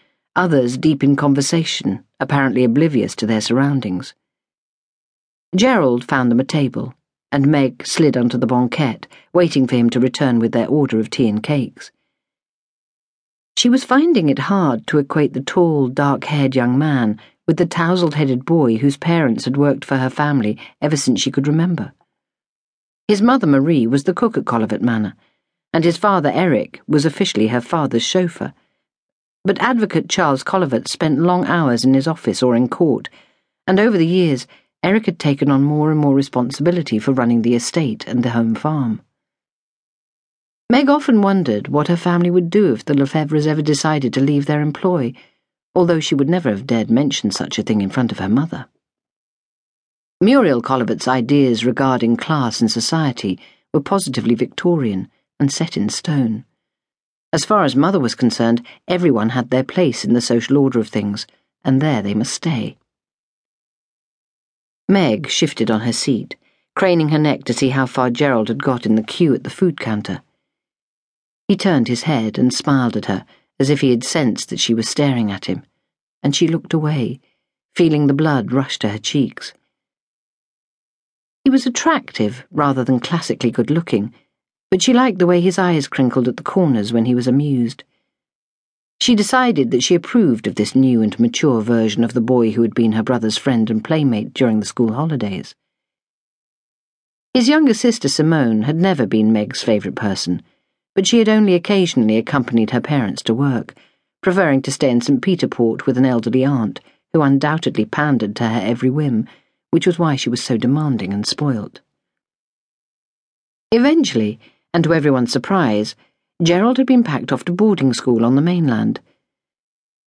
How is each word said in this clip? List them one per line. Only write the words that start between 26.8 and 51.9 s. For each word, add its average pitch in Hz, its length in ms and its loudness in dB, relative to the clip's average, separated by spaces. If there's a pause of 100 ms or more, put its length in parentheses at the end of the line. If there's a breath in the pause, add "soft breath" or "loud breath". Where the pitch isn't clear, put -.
was 143 180 2
officially 110 440 0
her 120 120 0
father's 120 420 -2
chauffeur. 170 500 -4 (920)
But 196 160 0
Advocate 214 480 0
Charles 147 360 0
Colivert 151 440 -2
spent 151 300 -2
long 180 280 2
hours 135 380 0
in 131 100 4
his 135 120 2
office 160 360 -4
or 127 120 4
in 120 140 2
court, 143 400 -2 (580 soft breath)
and 190 140 2
over 214 160 2
the 165 100 2
years, 165 400 0 (360 soft breath)
Eric 208 240 0
had 170 120 -4
taken 143 320 0
on 139 120 4
more 151 280 0
and 156 80 0
more 143 160 2
responsibility 139 840 -2
for 135 140 0
running 120 300 2
the 117 120 2
estate 120 520 -4
and 120 160 -2
the 120 80 -2
home 117 240 0
farm. 127 460 -4 (1700)
Meg 269 200 4
often 285 320 4
wondered 185 460 0
what 147 200 0
her 175 80 2
family 175 340 0
would 175 200 2
do 190 240 2
if 107 100 -6
the - 80 -2
Lefevres 147 540 0
ever 156 160 0
decided 151 500 0
to 131 80 -2
leave 143 240 2
their 151 160 0
employ, 151 540 -2 (600 soft breath)
although 170 240 2
she 156 160 -4
would 139 140 0
never 165 220 0
have 101 160 -4
dared 110 240 -2
mention 131 400 0
such - 280 -8
a 107 40 -2
thing 107 180 -2
in 98 80 -2
front 113 240 -2
of 98 60 -8
her 95 100 -6
mother. 139 380 -2 (1500)
Muriel 196 400 4
Colivert's 120 460 -2
ideas 127 580 2
regarding 120 520 0